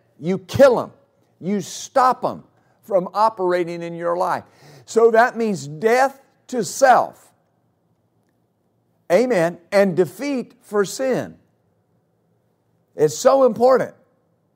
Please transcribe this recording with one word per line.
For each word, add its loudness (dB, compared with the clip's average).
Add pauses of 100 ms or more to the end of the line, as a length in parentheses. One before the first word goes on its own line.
(180)
You -4
kill 4
'em. -10 (480)
You -4
stop -2
'em -8 (380)
from -2
operating -2
in -10
your -4
life. -4 (400)
So 4
that 2
means -4
death 0 (280)
to -4
self. 0 (1800)
Amen. 0 (120)
And 2
defeat -4
for -2
sin. -6 (1600)
It's 0
so 2
important. 0 (600)